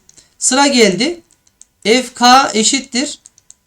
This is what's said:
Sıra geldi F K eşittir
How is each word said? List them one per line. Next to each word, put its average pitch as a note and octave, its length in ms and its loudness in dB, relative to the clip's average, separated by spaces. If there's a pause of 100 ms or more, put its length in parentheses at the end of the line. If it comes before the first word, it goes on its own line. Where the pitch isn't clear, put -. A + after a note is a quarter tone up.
(380)
Sıra C#4 280 0
geldi A#3+ 540 0 (640)
F B3 220 0 (100)
K B3+ 400 2
eşittir B3+ 640 -4 (480)